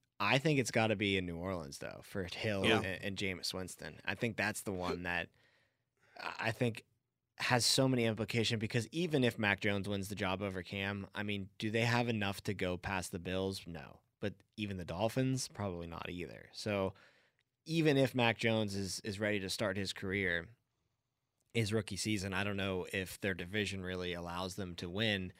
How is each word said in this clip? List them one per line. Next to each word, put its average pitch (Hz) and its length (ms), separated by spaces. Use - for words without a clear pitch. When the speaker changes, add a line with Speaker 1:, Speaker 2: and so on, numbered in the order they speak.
Speaker 1:
I 107 180
think 151 200
it's 120 120
gotta 110 260
be 98 220
in 90 80
New 85 100
Orleans, 85 400
though, - 260
for 98 220
Hill 98 400
Speaker 2:
Yeah. 117 160
Speaker 1:
and, 95 240
and 98 140
Jameis 95 340
Winston. 85 540
I 95 80
think 110 240
that's 104 240
the 101 100
one 90 300
that 87 260
I 110 100
think 113 360
has 123 300
so 135 220
many 120 180
implications 110 520
because 110 320
even 156 320
if 120 160
Mac 101 220
Jones 101 260
wins 98 220
the 107 60
job 95 260
over 95 220
Cam, 98 520
I 104 100
mean, 101 340
do 110 120
they 113 120
have 120 260
enough 104 360
to 104 100
go 90 240
past 95 340
the 95 60
Bills? 95 480
No. 80 320
But 104 140
even 101 220
the 87 60
Dolphins, 127 640
probably 87 400
not 82 240
either. 76 420
So 98 420
even 156 300
if 131 200
Mac 117 200
Jones 110 380
is, 98 300
is 101 160
ready 104 180
to 95 100
start 98 280
his 95 160
career, 92 540
his 107 180
rookie 104 240
season, 98 380
I 95 80
don't 101 140
know 95 360
if 92 280
their 98 140
division 95 500
really 90 300
allows 87 420
them 90 180
to 87 160
win, 98 500